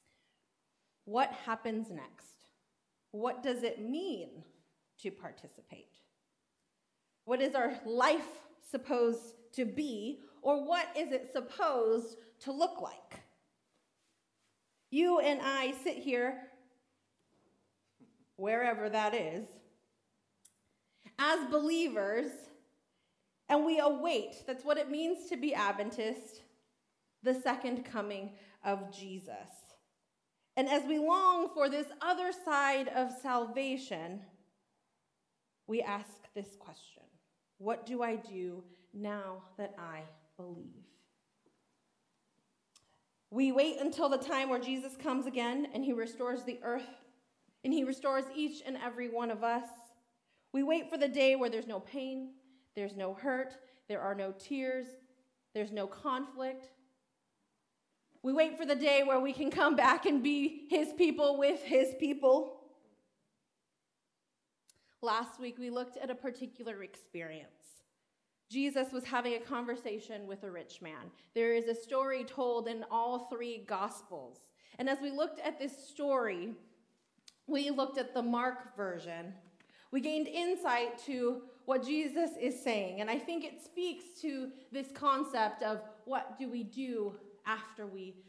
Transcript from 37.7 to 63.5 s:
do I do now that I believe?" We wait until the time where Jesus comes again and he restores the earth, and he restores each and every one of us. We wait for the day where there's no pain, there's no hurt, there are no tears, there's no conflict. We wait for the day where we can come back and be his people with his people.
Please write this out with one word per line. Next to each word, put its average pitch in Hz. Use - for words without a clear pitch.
do 240
I 226
do 185
now 202
that 202
I 160
believe?" -
We 262
wait 285
until 294
the 277
time 269
where 254
Jesus 262
comes 262
again 254
and 269
he 269
restores 247
the 247
earth, 240
and 262
he 302
restores 262
each 302
and 262
every 240
one 233
of 214
us. 240
We 269
wait 320
for 330
the 285
day 269
where 247
there's 226
no 214
pain, 262
there's 202
no 190
hurt, 262
there 208
are 196
no 196
tears, 262
there's 208
no 208
conflict. 262
We 262
wait 311
for 330
the 285
day 277
where 269
we 269
can 277
come 311
back 262
and 285
be 285
his 302
people 294
with 285
his 262
people. 285